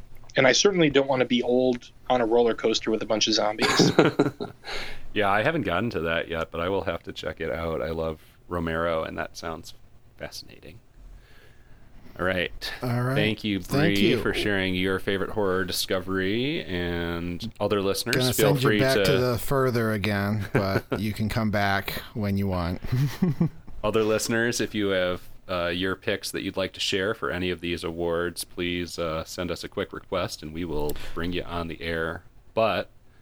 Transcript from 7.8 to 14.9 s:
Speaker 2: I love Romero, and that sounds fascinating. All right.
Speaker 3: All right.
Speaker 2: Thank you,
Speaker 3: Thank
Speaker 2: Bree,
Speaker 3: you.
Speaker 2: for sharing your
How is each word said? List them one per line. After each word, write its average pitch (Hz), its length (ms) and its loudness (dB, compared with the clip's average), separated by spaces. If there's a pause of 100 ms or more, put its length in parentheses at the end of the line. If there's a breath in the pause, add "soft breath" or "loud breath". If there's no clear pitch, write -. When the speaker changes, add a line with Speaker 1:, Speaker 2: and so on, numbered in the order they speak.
Speaker 2:
I 80 80 -4
love 80 280 -4 (280)
Romero, 82 560 -2
and 85 160 -8
that - 180 -8
sounds 82 380 -10 (420)
fascinating. - 640 -16 (1400 soft breath)
All 87 60 0
right. - 460 -4 (100)
Speaker 3:
All 123 220 -2
right. 131 100 -2
Speaker 2:
Thank 110 300 0
you, 98 180 0
Speaker 3:
Thank 101 340 2
Speaker 2:
Bree, 98 140 6
Speaker 3:
you. 120 140 4
Speaker 2:
for 101 100 0
sharing 95 400 0
your 95 240 0